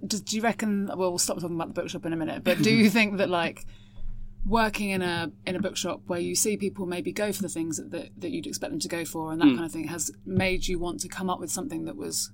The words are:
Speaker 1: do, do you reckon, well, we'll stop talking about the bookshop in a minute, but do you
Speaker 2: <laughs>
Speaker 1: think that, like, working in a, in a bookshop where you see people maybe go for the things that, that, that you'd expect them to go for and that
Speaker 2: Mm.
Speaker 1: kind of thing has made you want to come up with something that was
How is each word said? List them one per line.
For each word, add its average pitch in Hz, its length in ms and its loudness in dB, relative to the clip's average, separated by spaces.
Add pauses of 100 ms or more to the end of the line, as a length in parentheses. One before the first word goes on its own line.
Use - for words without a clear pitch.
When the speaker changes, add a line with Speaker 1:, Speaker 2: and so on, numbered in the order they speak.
Speaker 1:
do, 202 120 -2
do - 180 -4
you 220 60 0
reckon, 208 440 2
well, 185 240 0
we'll 175 80 -4
stop 190 200 0
talking 170 180 -4
about - 180 -2
the 175 60 -2
bookshop 170 260 -6
in 165 80 -2
a - 20 -2
minute, 156 260 -4
but 180 200 4
do 214 120 8
you 220 160 8
Speaker 2:
<laughs> - 0 -
Speaker 1:
think 208 280 4
that, 196 100 4
like, 170 380 0 (800)
working 208 440 2
in 190 120 0
a, 170 280 0 (160)
in 185 100 -2
a - 40 -2
bookshop - 460 -2
where 175 140 0
you 175 140 -2
see 208 220 2
people 196 300 -4
maybe 175 260 -4
go 208 200 0
for 196 100 -4
the 175 80 -4
things 165 260 -2
that, - 140 -8
that, - 260 -8
that 180 140 -6
you'd 156 160 -4
expect - 260 -6
them 160 80 -4
to 156 80 -4
go 170 160 -4
for 160 280 -6
and 160 100 -2
that 160 60 10
Speaker 2:
Mm. 131 80 8
Speaker 1:
kind 165 100 -2
of - 60 -6
thing 156 160 -6
has 170 220 -4 (140)
made 185 420 2
you 180 120 0
want 170 220 -4
to 185 80 -6
come 190 200 -4
up 180 100 0
with 170 120 -8
something 165 340 -4
that 160 120 -8
was - 380 -4